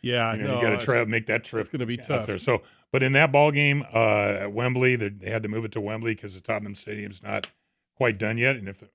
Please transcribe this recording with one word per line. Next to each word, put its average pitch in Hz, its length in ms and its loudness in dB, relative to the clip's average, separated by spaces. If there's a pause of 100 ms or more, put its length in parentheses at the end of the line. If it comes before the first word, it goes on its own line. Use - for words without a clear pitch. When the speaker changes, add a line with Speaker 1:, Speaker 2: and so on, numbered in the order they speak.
Speaker 1:
Yeah, 120 320 0
Speaker 2:
You 110 100 -4
know, - 40 -2
Speaker 1:
no, 131 80 -2
Speaker 2:
you 120 60 0
gotta 110 140 2
Speaker 1:
I - 20 -4
Speaker 2:
try 123 220 0
to 117 60 0
make 110 200 -2
that 110 180 -2
trip 113 220 -6
Speaker 1:
it's - 40 -20
gonna 127 140 -6
be 120 160 -6
Speaker 2:
out - 60 -18
Speaker 1:
tough. 120 200 -4
Speaker 2:
there. 101 120 -4
So, 117 240 0 (300)
but 135 100 2
in 131 100 2
that 143 180 6
ball 147 220 6
game, 143 400 2
uh, 104 480 4
at 101 120 -6
Wembley, 127 440 2
they, 104 140 -2
they 98 200 -10
had 110 120 -2
to 107 80 -4
move 113 160 -4
it 101 60 -8
to 113 80 -4
Wembley 113 360 -4
'cause 101 180 -14
the 95 60 -18
Tottenham 104 340 -6
Stadium's 104 480 -12
not 104 240 -6 (500)
quite 117 220 2
done 110 200 -2
yet. 131 180 2
And 98 120 -12
if 98 140 -16 (120)